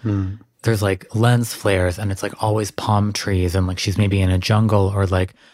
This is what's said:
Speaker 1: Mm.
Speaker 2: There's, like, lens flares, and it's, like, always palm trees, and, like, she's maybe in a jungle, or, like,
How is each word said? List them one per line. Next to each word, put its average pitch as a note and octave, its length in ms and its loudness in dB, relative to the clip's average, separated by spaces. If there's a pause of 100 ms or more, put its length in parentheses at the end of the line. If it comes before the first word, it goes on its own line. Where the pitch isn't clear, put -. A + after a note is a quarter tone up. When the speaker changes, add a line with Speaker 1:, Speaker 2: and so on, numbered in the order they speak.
Speaker 1:
Mm. G2+ 340 -2 (240)
Speaker 2:
There's, A2 200 0
like, F#2+ 320 -2
lens A#2 400 2
flares, F2+ 440 0
and E2 140 -4
it's, F2+ 100 -6
like, G2+ 200 -8
always G#2+ 280 0
palm G#2 440 0
trees, F2+ 400 -2
and, F#2+ 120 0
like, F#2 120 -4
she's F#2+ 180 -2
maybe G2 240 2
in F#2 80 2
a F#2 80 2
jungle, G#2 580 2
or, G2 120 2
like, F#2 260 0 (220)